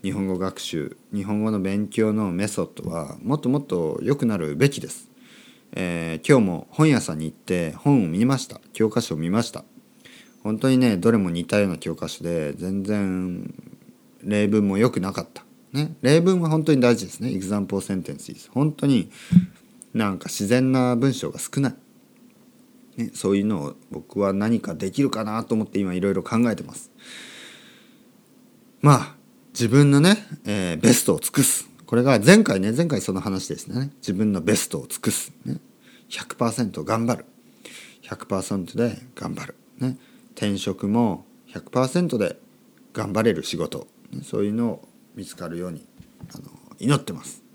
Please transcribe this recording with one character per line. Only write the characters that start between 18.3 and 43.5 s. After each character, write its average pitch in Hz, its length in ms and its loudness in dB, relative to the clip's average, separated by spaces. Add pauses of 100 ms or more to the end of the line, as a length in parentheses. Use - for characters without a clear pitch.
本 147 220 0
当 - 140 -4
に 123 240 2 (840)
な 107 160 4
ん 92 80 -4
か - 100 -12
自 - 180 -4
然 127 260 4
な 123 240 2
文 131 180 2
章 - 160 -6
が - 80 -14
少 - 220 -4
な 139 100 2
い。 - 40 -14 (1200)
ね。 120 180 -4
そ 98 160 -2
う 101 60 4
い 101 60 2
う - 40 0
の 95 160 0
を 71 120 -8 (160)
僕 - 300 -8
は 98 120 2
何 107 280 0
か 98 140 -6
で 95 160 -4
き 143 120 0
る 131 80 4
か 110 140 -4
な 110 200 -4
と 120 100 -2
思 110 100 2
っ - 20 -4
て - 120 -4
今 92 160 -2
い 92 60 -2
ろ 98 100 2
い 95 40 0
ろ 92 80 -2
考 113 160 -2 (120)
え 101 60 -2
て - 60 -12
ま - 120 -14
す。 - 160 -18 (1900)
ま 147 120 8
あ、 120 220 2 (380)
自 117 160 0
分 143 220 6
の 139 100 6
ね、 190 160 6 (300)
え 95 280 -2
ー、 80 60 -6
ベ 226 120 6
ス - 120 2
ト 90 100 4
を 73 60 -2
尽 - 120 -6
く 139 100 2
す。 - 260 0 (160)
こ - 120 -2
れ 123 60 4
が 127 160 4
前 185 260 8
回 95 160 2
ね、 101 120 0
前 165 140 0
回 113 140 0
そ - 120 -4
の 95 80 -2
話 95 280 -4
で - 100 -6
し - 80 -14
た 120 120 -6
ね。 139 180 -4
自 - 160 -6
分 104 200 2
の 90 80 0
ベ 95 160 2
ス - 120 -2
ト - 100 -6
を 65 80 -8
尽 - 140 -10
く 113 100 -2
す。 - 220 -6 (120)
ね。 135 140 -6 (500)
百 - 280 -12
パ 120 100 0
ー 113 60 0
セ 127 100 -4
ン 101 80 -2
ト 76 140 -8
頑 113 200 0
張 117 120 2
る。 - 100 -16 (760)
百 - 260 -14
パ 98 120 -2
ー 95 40 -4
セ 104 120 -6
ン 95 100 -2
ト - 140 -8
で 113 180 -2 (180)
頑 - 200 -8
張 - 120 -10
る。 - 80 -16 (240)
ね。 127 200 -4 (360)
転 101 220 -2
職 95 320 -4
も 110 380 0 (200)
百 - 240 -16
パ 127 120 2
ー 131 60 0
セ 175 120 0
ン 175 80 0
ト 131 80 -2
で 98 220 -2 (540)
頑 104 200 -6
張 107 100 2
れ 110 120 4
る 80 80 -4
仕 - 140 -6